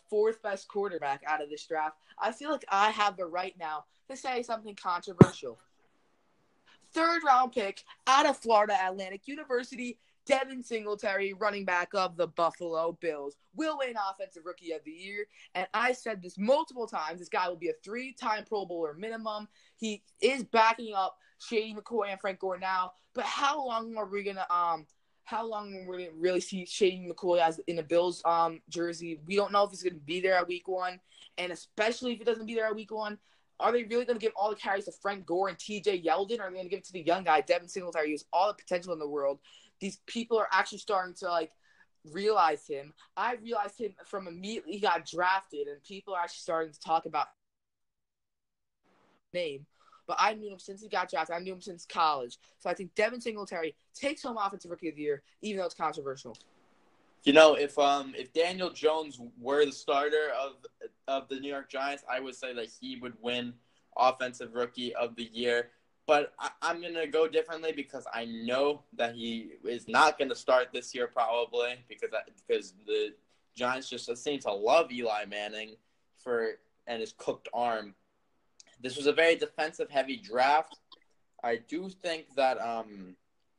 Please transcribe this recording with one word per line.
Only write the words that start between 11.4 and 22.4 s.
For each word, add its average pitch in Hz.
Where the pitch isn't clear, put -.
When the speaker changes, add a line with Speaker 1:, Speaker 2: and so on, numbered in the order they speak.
Speaker 1:
back 175
of 185
the 170
Buffalo 165
Bills, 147
will 311
win 254
Offensive 190
Rookie 170
of 147
the 156
Year. 196
And 185
I 240
said 220
this 180
multiple 247
times: 170
this 170
guy 185
will 175
be 165
a 156
three-time 226
Pro 196
Bowler 165
minimum. 214
He 214
is 247
backing 226
up 190
Shady 220
McCoy 208
and 190
Frank 190